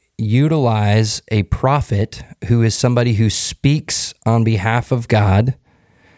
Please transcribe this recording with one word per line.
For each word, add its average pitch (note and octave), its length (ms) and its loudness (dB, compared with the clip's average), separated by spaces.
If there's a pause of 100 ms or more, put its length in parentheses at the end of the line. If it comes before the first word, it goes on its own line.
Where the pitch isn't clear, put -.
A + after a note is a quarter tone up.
(160)
utilize A2 1120 0
a G#2+ 160 0
prophet B2 760 -2 (240)
who A#2 160 2
is A2+ 120 2
somebody B2 400 0
who G#2+ 140 2
speaks - 840 -2 (100)
on A2+ 200 2
behalf A2+ 480 -2
of A#2 160 -4
God, G#2 460 2 (640)